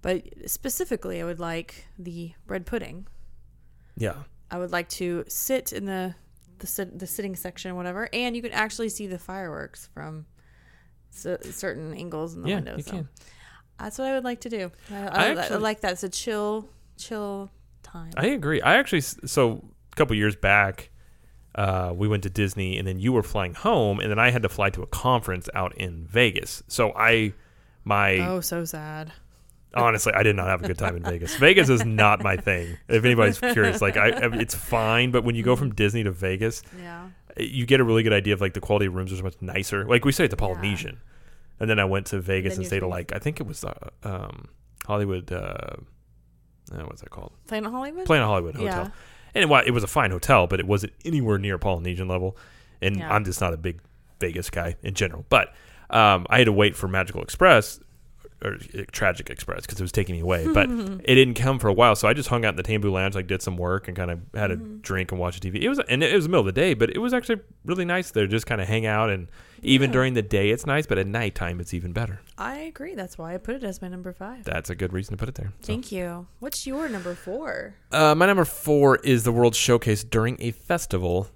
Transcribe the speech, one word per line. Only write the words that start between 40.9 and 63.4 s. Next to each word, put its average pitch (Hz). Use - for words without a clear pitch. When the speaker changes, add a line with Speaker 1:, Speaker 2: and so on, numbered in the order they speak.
Speaker 2:
and 107
then 110
I 98
went 98
to 101
Vegas 95
Speaker 1:
Then 92
Speaker 2:
and 92
Speaker 1:
you -
Speaker 2:
stayed 98
at, 95
Speaker 1:
stayed 92
Speaker 2:
like, 87
I 101
think 151
it -
was, -
uh, -
um, 98
Hollywood, 98
uh, 90
uh, 90
what's -
that -
called? -
Speaker 1:
Planet 214
Hollywood? 285
Speaker 2:
Planet 151
Hollywood 92
Hotel. -
Speaker 1:
Yeah. 202
Speaker 2:
And -
it 180
wa-, 135
it 123
was 120
a 95
fine 120
hotel, 92
but 92
it 90
wasn't 101
anywhere 123
near 98
Polynesian 90
level. 92
And 98
Speaker 1:
Yeah. 120
Speaker 2:
I'm 104
just 92
not 87
a -
big 82
Vegas 87
guy 85
in 92
general. 92
But, 107
um, 101
I 117
had 127
to 110
wait 101
for 98
Magical 95
Express, -
or, 104
uh, 98
Tragic -
Express, -
'cause 98
it 95
was 90
taking 95
me 82
away. 87
But 302
Speaker 1:
<laughs> 196
Speaker 2:
it 127
didn't 131
come 127
for 113
a 101
while, 113
so 107
I 107
just 143
hung 117
out 107
in 78
the 90
Tambu 104
Lounge, 95
like, 95
did 92